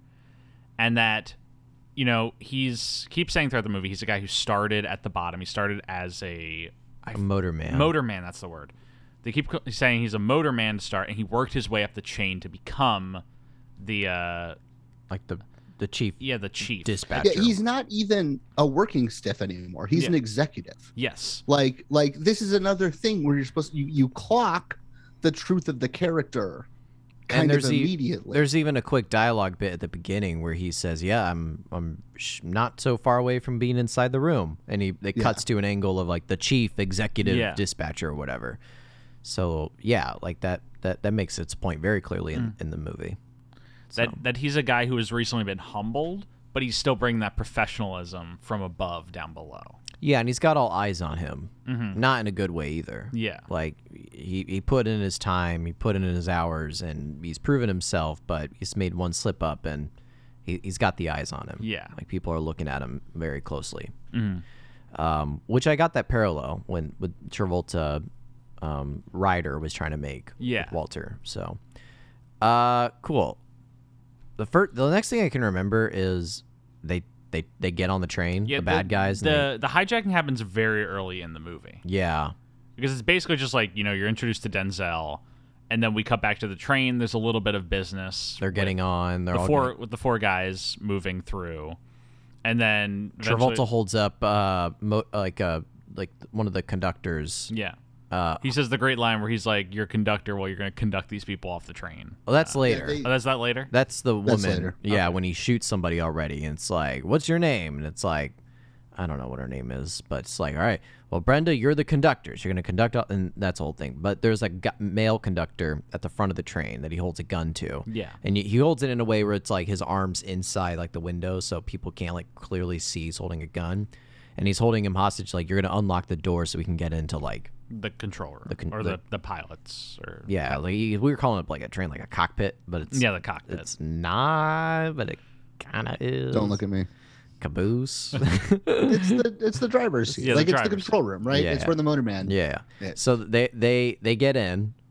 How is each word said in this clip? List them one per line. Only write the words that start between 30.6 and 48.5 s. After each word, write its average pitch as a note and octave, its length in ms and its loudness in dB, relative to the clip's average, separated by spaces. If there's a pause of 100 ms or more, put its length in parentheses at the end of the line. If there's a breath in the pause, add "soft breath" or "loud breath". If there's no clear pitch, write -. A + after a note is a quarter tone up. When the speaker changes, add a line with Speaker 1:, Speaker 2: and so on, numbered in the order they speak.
Speaker 2:
says, E2 320 -2
"Yeah, G2 260 2
I'm, E2 440 -4
I'm E2 300 -4 (140)
sh-, - 280 -8
not G#2+ 360 -2
so B2+ 160 2
far B2 220 4
away B2 220 2
from B2 180 -2
being B2 180 2
inside B2 360 2
the C3 80 2
room," A#2 380 2 (100)
and G2+ 120 0
he, G2 100 2 (120)
it G2+ 140 -2
Speaker 3:
Yeah. A2+ 80 2
Speaker 2:
cuts A2+ 200 2
to A2 140 2
an G2+ 60 0
angle G2+ 340 0
of, F2+ 80 0
like, E2+ 220 -2
the F#2+ 80 0
chief A#2+ 420 2
executive G2+ 580 2
Speaker 1:
Yeah. G#2+ 200 2
Speaker 2:
dispatcher E2 540 -2
or D2 40 -4
whatever. B1+ 460 -6 (640 soft breath)
So D#2+ 580 -2
yeah, G#2+ 420 0
like, F2 180 -6
that, F2+ 200 -2 (220)
that, F#2 200 -2
that G#2 100 2
makes G#2 280 0
its E2 140 -6
point E2 260 -2
very G2 200 2
clearly D#2+ 340 -4
in, A2+ 180 -2
Speaker 1:
Mm. G#2 80 -12
Speaker 2:
in D#2 100 -4
the - 80 -6
movie. E2+ 380 -8 (800 soft breath)
Speaker 1:
That, A#2 140 2
Speaker 2:
So. - 120 -10
Speaker 1:
that B2 140 0
he's C#3+ 180 0
a D3 80 4
guy A#2+ 240 4
who B2+ 120 2
has A2 120 0
recently A#2 340 0
been G2 140 -4
humbled, C#3+ 680 -4 (260 soft breath)
but C3+ 100 -2
he's A#2+ 140 -2
still C3+ 180 2
bringing A#2 260 2
that G#2 160 -2
professionalism F2+ 1040 -4
from G#2 220 -4